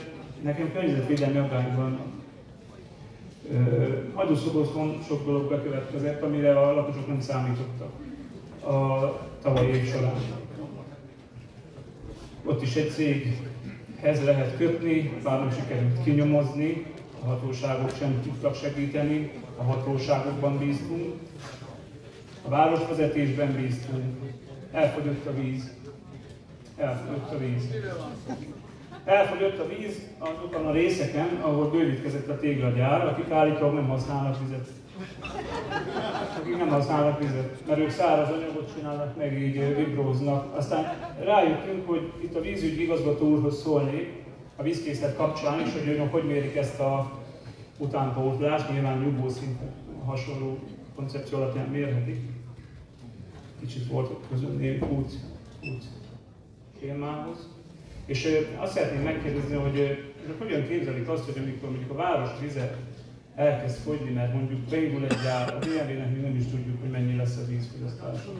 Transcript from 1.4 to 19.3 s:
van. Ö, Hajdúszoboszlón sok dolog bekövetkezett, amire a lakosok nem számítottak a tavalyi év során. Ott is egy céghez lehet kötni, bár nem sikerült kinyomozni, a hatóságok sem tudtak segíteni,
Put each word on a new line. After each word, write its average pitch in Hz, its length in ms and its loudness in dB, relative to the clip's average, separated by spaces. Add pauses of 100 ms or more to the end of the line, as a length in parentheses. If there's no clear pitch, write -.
van. 131 220 0 (1500)
Ö, 120 340 6 (280)
Hajdúszoboszlón 156 840 2 (100)
sok 147 180 -2
dolog 143 240 2
bekövetkezett, 143 720 -2
amire 143 360 6
a 143 160 8
lakosok 143 320 0
nem 135 140 0
számítottak 127 720 -2 (760)
a 135 440 4 (320)
tavalyi 127 260 6
év 131 220 4
során. 123 240 2 (2250)
Ott 135 180 2
is 127 120 0
egy - 160 4
céghez 139 1300 0
lehet 135 320 4
kötni, 156 680 2
bár 135 160 2
nem 131 140 0
sikerült 123 520 2
kinyomozni, 147 840 4 (380)
a - 20 0
hatóságok 123 720 0
sem 131 240 2
tudtak 131 320 0
segíteni, 147 760 0 (260)